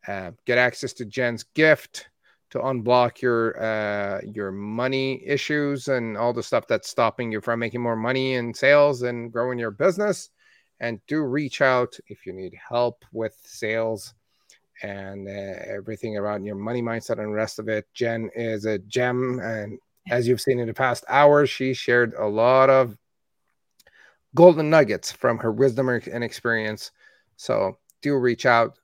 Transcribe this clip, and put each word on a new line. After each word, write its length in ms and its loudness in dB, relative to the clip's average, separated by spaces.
Uh, 240 -8
get 120 2
access 360 0
to 120 -12
Jen's 380 -4
gift 680 2
to 100 -6
unblock 640 2
your, 400 0
uh, 640 -4
your 280 -8
money 760 -4
issues 640 -2
and 280 -2
all 140 0
the 100 -4
stuff 240 -2
that's 240 -2
stopping 400 -2
you 120 -4
from 180 -4
making 220 -6
more 160 -2
money 380 -2
in 180 -4
sales 480 4
and 320 -6
growing 260 -4
your 120 -4
business. 580 -2
And 280 -6
do 160 -2
reach 380 -4
out 360 2
if 180 -20
you 60 -12
need 240 -12
help 560 -4
with 320 -6
sales 720 -6
and, 460 -12
uh, 380 -12
everything 500 -10
around 300 -4
your 100 -8
money 260 -4
mindset 380 -4
and 120 -6
the 40 -4
rest 240 -4
of 80 -8
it. 260 -4
Jen 400 -4
is 320 -4
a 140 -2
gem. 600 -2
And 380 -8
as 160 2
you've 140 2
seen 200 0
in 80 -4
the 60 -6
past 360 -2
hour, 360 8
she 280 -2
shared 400 2
a 140 -2
lot 420 6
of 280 4
golden 340 8
nuggets 420 4
from 280 0
her 120 -2
wisdom 380 2
and 340 -4
experience. 680 -4
So 420 -2
do 140 0
reach 300 0
out 380 4